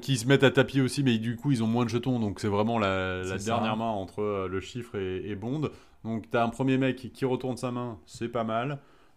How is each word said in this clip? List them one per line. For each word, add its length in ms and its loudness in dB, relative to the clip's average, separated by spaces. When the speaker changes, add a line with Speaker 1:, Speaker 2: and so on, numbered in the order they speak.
Speaker 1:
qui 160 0
se 100 -4
mettent 180 8
à 60 8
tapis 300 4
aussi, 220 0
mais 160 4
du 180 -4
coup, 140 -2
ils 120 2
ont 40 2
moins 180 2
de 60 -2
jetons, 280 0
donc 220 -2
c'est 80 0
vraiment 300 2
la, 400 0
la 60 -4
Speaker 2:
C'est 160 -4
ça. 160 0
Speaker 1:
dernière 200 0
main 140 -2
entre, 320 -4
euh, 260 -2
le 120 -4
chiffre 360 -10
et, 320 -4
et 60 -4
Bond. 360 -4
Donc, 260 -6
t'as 140 2
un 40 2
premier 300 2
mec 340 -2
qui 140 -4
retourne 320 -2
sa 140 -4
main, 340 -6
c'est 220 -6
pas 160 0
mal. 340 -2